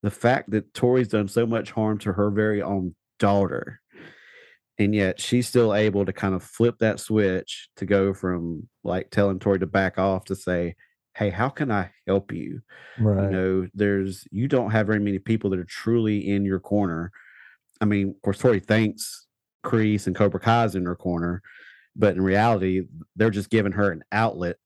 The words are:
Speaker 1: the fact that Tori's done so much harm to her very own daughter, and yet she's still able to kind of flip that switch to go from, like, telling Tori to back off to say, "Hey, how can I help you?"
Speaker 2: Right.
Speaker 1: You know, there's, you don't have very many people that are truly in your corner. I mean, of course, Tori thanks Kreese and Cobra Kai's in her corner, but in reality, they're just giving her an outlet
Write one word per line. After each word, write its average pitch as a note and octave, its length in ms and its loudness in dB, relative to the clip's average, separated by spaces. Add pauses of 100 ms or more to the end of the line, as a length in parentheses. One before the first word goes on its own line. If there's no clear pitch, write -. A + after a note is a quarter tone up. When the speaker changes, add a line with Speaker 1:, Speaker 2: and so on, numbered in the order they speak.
Speaker 1:
the G#2 80 0
fact - 400 0
that G#2 240 -2
Tori's B2+ 320 2
done G#2 220 -2
so A#2 180 0
much A2+ 240 -2
harm G#2+ 280 0
to G2 160 -4
her G#2 180 0
very G#2+ 280 0
own F2+ 360 -4 (240)
daughter, G2+ 600 0 (960)
and G#2 160 2
yet F#2+ 240 0
she's B2 300 0
still A2+ 260 4
able G2+ 300 2
to F#2 80 -6
kind F#2+ 220 -2
of F2+ 80 -4
flip - 380 0
that A2 200 0
switch G2 760 -2
to F#2+ 100 -8
go G2 260 2
from, E2+ 560 -4 (160)
like, F2+ 260 -4
telling G2 280 2
Tori G2 220 0
to F#2 60 -2
back F#2+ 320 -2
off F#2+ 280 0
to F#2+ 100 -6
say, F2 380 -4 (420)
"Hey, G#2+ 140 0
how G#2+ 180 -2
can C#3 220 -4
I G2 220 -2 (140)
help G2 240 -2
you?" F#2 300 -10 (380)
Speaker 2:
Right. G2+ 260 2
Speaker 1:
You G2 60 -2
know, F#2+ 420 -2
there's, G2 580 -2
you A#2+ 180 -4
don't G#2+ 240 0
have G#2+ 140 2
very G#2+ 140 2
many G2+ 180 0
people A2 320 -2
that F#2+ 80 0
are F2 60 -6
truly G#2+ 640 -2
in G2+ 160 0
your F#2+ 160 0
corner. F#2 500 -2 (680)
I G#2+ 60 0
mean, G2+ 240 0
of - 100 -16
course, G2+ 180 -2
Tori A2+ 220 4
thanks - 640 -2 (380)
Kreese G#2+ 420 0
and F#2 80 -2
Cobra F#2+ 260 2
Kai's A2+ 340 2
in F#2 100 -2
her F2 100 -4
corner, F2 460 -4 (540)
but G2+ 220 2
in F#2 40 -2
reality, F#2+ 640 2 (340)
they're G#2+ 140 4
just G2 180 -4
giving G2+ 240 2
her G2+ 200 2
an D#2+ 200 -10
outlet F2+ 540 -2